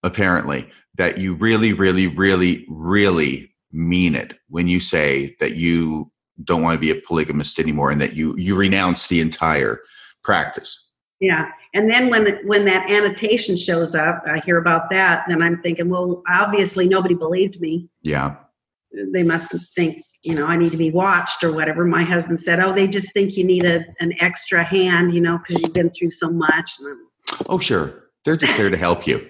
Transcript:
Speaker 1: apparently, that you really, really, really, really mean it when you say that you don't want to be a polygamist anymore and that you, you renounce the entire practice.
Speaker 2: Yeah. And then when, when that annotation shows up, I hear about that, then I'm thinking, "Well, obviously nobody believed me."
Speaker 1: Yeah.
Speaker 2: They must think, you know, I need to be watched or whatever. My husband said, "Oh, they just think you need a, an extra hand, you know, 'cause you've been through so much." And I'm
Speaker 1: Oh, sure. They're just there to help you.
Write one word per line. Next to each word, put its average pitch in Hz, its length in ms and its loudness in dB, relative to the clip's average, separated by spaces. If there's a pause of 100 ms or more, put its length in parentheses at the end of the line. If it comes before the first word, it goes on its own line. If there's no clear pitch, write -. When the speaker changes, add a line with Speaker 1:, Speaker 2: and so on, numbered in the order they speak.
Speaker 1:
apparently, 87 640 -2 (260)
that 87 220 0
you 95 180 -4
really, 110 380 0
really, 92 340 2
really, 90 640 0
really 80 840 0 (180)
mean 85 440 0
it 52 200 -8 (140)
when 85 180 -2
you 90 120 2
say 69 600 -2
that - 160 -2
you 80 560 0 (320)
don't 85 200 0
want 82 120 0
to 76 40 -4
be 78 120 0
a 73 100 -4
polygamist 76 580 -4
anymore 73 320 0
and 71 100 0
that 67 140 -4
you, 78 220 -4
you 92 180 -2
renounce 95 520 0
the 85 120 2
entire 78 640 0 (420)
practice. - 680 -4 (300)
Speaker 2:
Yeah. 170 300 0 (240)
And 214 160 2
then 247 200 2
when, 214 360 2
when 202 200 2
that 185 240 0
annotation 208 680 0
shows 170 380 -2
up, 165 320 0
I 156 180 -2
hear 175 120 4
about 165 320 2
that, 180 380 2
then 165 140 0
I'm 170 200 0
thinking, 170 280 -2
"Well, 180 380 -2
obviously 190 600 2
nobody 185 280 2
believed 175 460 -2
me." 165 260 -4 (140)
Speaker 1:
Yeah. 71 340 -2 (760)
Speaker 2:
They 185 120 0
must 165 320 -2 (180)
think, 165 300 -2 (200)
you 160 120 -4
know, 147 100 -2
I 170 120 0
need 170 140 2
to 165 60 -6
be 160 140 0
watched 180 520 0
or 165 100 2
whatever. 156 320 -2
My 170 180 2
husband 170 380 -2
said, 170 180 0
"Oh, 190 140 2
they 196 140 4
just 196 260 -4
think 196 240 0
you 185 80 0
need 180 200 4
a, 170 200 2 (160)
an 170 180 -2
extra 175 440 0
hand, 180 500 2
you 170 80 2
know, 170 180 0
'cause 175 240 -4
you've 165 100 2
been 175 180 2
through 170 200 -2
so 165 180 -4
much." 165 420 0 (100)
And 143 80 -12
I'm - 480 -8 (120)
Speaker 1:
Oh, 185 80 0
sure. - 520 -2 (160)
They're 156 120 2
just 147 200 2
there 101 120 2
to 92 80 0
help 87 300 0
you. - 220 -2